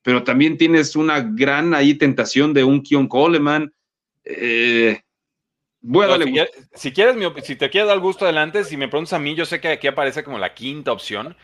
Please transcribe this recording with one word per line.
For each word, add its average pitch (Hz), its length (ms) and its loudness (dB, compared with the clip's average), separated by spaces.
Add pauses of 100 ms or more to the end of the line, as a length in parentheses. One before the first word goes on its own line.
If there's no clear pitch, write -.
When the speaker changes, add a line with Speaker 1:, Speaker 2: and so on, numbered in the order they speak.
Speaker 1:
Pero 123 220 0
también 143 320 2
tienes 160 400 2
una 156 240 0
gran 135 520 0
ahí 143 220 4
tentación 139 580 0
de 139 120 4
un 139 180 2
Keon 139 260 0
Coleman. 147 640 0 (520)
Eh, 117 760 0 (800)
voy 139 240 2
a - 20 4
Speaker 2:
No, 185 60 2
Speaker 1:
darle 170 140 2
Speaker 2:
si 131 60 -2
Speaker 1:
gusto. 151 200 2
Speaker 2:
quieres, - 220 -20
si - 180 -10
quieres 226 240 2
mi 208 80 -4
op-, 165 160 -6
si 135 160 -12
te 139 140 -2
quieres 208 180 0
dar 202 100 2
gusto, 185 260 -2
adelante. 160 400 0
Si 156 120 -12
me 139 120 -6
preguntas 156 260 -6
a 170 40 -2
mí, 147 160 -6
yo 160 120 -4
sé 165 140 -8
que 170 80 -4
aquí 147 180 -4
aparece 139 360 -2
como 135 160 -12
la 92 140 -4
quinta 135 400 -8
opción, 107 520 -10